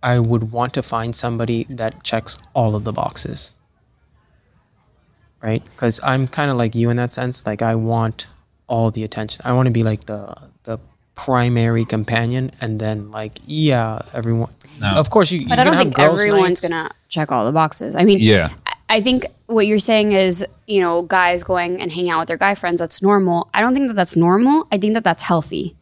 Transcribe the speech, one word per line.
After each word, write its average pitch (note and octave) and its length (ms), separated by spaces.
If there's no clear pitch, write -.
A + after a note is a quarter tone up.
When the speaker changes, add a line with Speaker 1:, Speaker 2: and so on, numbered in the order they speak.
Speaker 1:
I B2 160
would A2+ 320
want A#2+ 240
to C3 80
find A2+ 320
somebody A#2 540
that A2+ 340
checks - 360
all A2+ 200
of G#2 100
the A2 80
boxes, - 640
right? A2+ 200
'Cause A#2 260
I'm C3 240
kinda C#3+ 280
like A#2 200
you A#2 160
in A#2+ 60
that A#2+ 160
sense. B2 340
Like, G#2+ 160
I A2+ 120
want A2+ 520
all A2+ 240
the A2 140
attention. G#2+ 400
I B2 80
wanna B2+ 180
be, A2+ 120
like, A2 240
the, G#2 280
the A2+ 140
primary A#2 720
companion, A#2 680
and A2 200
then, G#2+ 300
like, G#2+ 340
yeah, B2+ 540
everyone. A#2 360
Speaker 2:
No. G#2 140
Speaker 1:
Of D3+ 160
course, F#3+ 200
you, F3 180
Speaker 3:
But - 0
Speaker 1:
you're - 120
Speaker 3:
I B3+ 40
don't - 20
Speaker 1:
gonna D#4+ 100
have B3+ 100
Speaker 3:
think C3+ 100
Speaker 1:
girls' E3 240
Speaker 3:
everyone's F#3+ 420
Speaker 1:
nights. F3 60
Speaker 3:
gonna E3 220
check D#3 240
all A#2 120
the B2 80
boxes. D#3 440
I F3 80
mean, G3+ 160
Speaker 2:
Yeah. A2 300
Speaker 3:
I, - 60
I A3 120
think B3+ 240
what A3 200
you're G#3+ 120
saying G#3+ 340
is, F#3+ 340
you G3+ 140
know, F3 220
guys F3+ 400
going F3+ 380
and E3+ 120
hanging F3 180
out D#3+ 100
with E3 80
their E3 80
guy G3 180
friends, F3 260
that's E3 220
normal. F#3+ 500
I - 80
don't B3 140
think C#4 140
that A3+ 60
that's F#3 220
normal. A3 560
I G#3 60
think G#3+ 160
that A3 100
that's E3+ 180
healthy. E3 580